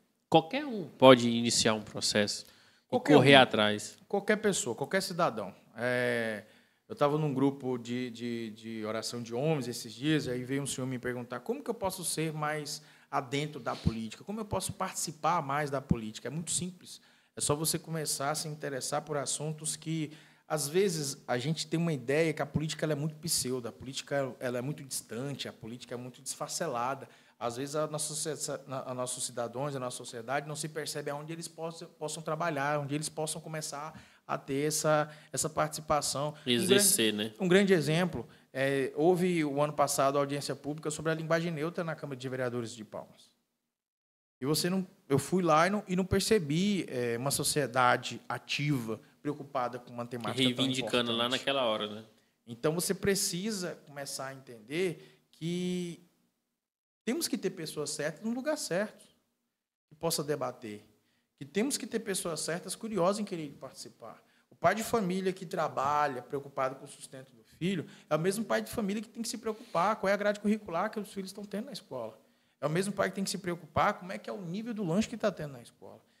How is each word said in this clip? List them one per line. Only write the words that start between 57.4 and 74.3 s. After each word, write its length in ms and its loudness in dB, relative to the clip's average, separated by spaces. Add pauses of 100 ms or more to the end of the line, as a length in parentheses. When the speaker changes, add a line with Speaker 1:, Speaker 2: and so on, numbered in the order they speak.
Speaker 2:
pessoas 400 -8
certas 320 -4
no 80 -2
lugar 260 -4
certo, 480 -4 (840)
que 80 -20
possa 280 -2
debater. 600 -4 (540)
Que 80 -12
temos 320 0
que 80 -8
ter 140 -4
pessoas 400 -4
certas 360 -4
curiosas 440 0
em 60 -2
querer 240 -8 (100)
participar. 640 -16 (260)
O 60 -20
pai 180 4
de 100 -2
família 500 0
que 120 -10
trabalha, 760 2
preocupado 540 -4
com 100 -16
o 20 -16
sustento 480 -18
do 80 -20
filho, 420 -4 (240)
é 60 4
o 40 0
mesmo 260 0
pai 160 0
de 100 -10
família 300 -2
que 80 -14
tem 120 -10
que 60 -4
se 100 -6
preocupar 600 0
qual 120 0
é 40 4
a 40 2
grade 220 0
curricular 500 0
que 100 -6
os 140 -10
filhos 160 -8
estão 140 -14
tendo 220 -8
na 80 -12
escola. 460 -10 (420)
É 40 -2
o 40 2
mesmo 240 0
pai 160 2
que 60 -8
tem 80 -2
que 60 -2
se 80 -4
preocupar 580 0
como 180 -12
é 40 -8
que 120 -10
é 40 -6